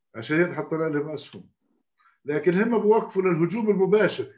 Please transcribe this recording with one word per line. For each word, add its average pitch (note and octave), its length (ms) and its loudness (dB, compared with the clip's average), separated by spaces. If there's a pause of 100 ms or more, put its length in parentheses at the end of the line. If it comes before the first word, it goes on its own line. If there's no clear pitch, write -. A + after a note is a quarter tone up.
(160)
عشان D3 260 -2
هيك F3 120 0
حطينا D#3 300 -6
لهم D3+ 260 -4
أسهم. D#3 400 -14 (760)
لكن D3+ 280 0
هم A3+ 280 2
بوقفوا G#3+ 400 2
للهجوم F3+ 480 0
المباشر، F#3+ 680 2